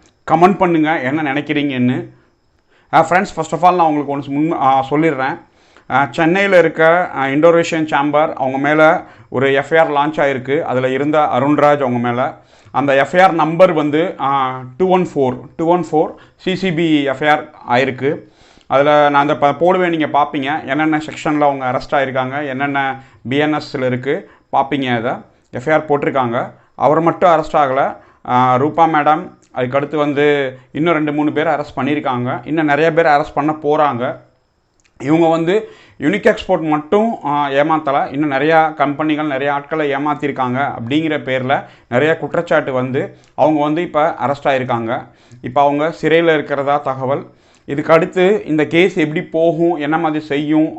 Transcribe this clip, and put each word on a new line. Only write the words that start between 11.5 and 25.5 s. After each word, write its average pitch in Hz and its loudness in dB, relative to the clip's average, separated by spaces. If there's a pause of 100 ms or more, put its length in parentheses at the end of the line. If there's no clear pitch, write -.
அவங்க 123 -2
மேல. 127 -4 (340)
அந்த 135 2
எஃப் 139 0
ஐ 180 6
ஆர் 185 6
நம்பர் 165 4
வந்து, 156 0
ஆ, 135 -2 (160)
டூ 185 0
ஒன் 185 2
ஃபோர், 127 0 (160)
டூ 165 -4
ஒன் 170 2
ஃபோர் 160 0 (240)
சி 190 -4
சி 185 -2
பி 156 0
எஃப் 135 -4
ஐ 151 0
ஆர் 143 -2 (180)
ஆயிருக்கு. 131 0 (500)
அதுல 147 4
நான் 143 2
அந்த 151 0
ப-, 143 0
போடுவேன், 180 2
நீங்க 160 0
பாப்பீங்க 143 -2
என்னென்ன 151 0
செக்ஷன்ல 151 -4
அவங்க 139 0
அரெஸ்ட் 131 -4
ஆயிருக்காங்க, 131 -2
என்னென்ன 135 -4 (300)
பி 135 0
என் 151 0
எஸ்ல 143 -6
இருக்கு, 127 -4 (240)
பாப்பீங்க 135 -2
அதை. 113 -4 (400)